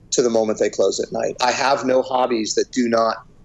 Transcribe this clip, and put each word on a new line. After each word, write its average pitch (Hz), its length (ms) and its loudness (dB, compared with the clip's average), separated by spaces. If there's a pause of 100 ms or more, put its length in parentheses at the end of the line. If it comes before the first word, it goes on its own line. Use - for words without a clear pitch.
(120)
to - 100 0
the 120 80 2
moment 110 300 2
they 104 100 2
close 98 300 -2
at - 120 -6
night. 113 300 -4
I 123 100 2
have 135 340 0
no 131 160 2
hobbies 123 540 -2
that 107 160 -2
do 123 160 0
not 113 380 0 (200)